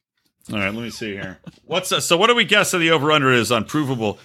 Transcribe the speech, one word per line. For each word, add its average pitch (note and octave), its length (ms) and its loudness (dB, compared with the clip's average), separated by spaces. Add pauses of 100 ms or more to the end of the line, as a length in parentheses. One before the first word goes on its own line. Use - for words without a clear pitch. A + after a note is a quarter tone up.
(520)
All G#2+ 80 -6
right, G2 140 -2
let A2+ 80 -8
me A#2 100 -10
see A2 200 -8
here. F#2+ 280 -12 (260)
What's, F3+ 260 -4
uh, E3+ 80 0
so D3+ 160 2
what G3 120 4
do A#3+ 80 4
we A3+ 100 2
guess G3 260 2
that F#3 60 0
the E3 140 2
over D3+ 200 2
under C3+ 220 4
is A#2+ 180 2
on A2+ 140 2
provable? B2+ 600 -2